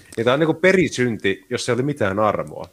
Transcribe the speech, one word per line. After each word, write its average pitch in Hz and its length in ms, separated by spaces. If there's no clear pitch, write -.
Ja 117 60
tää 120 100
on 139 60
niinku 160 140
perisynti, 123 960
jos 123 200
ei 123 40
ole 120 80
mitään 123 380
armoa. 85 540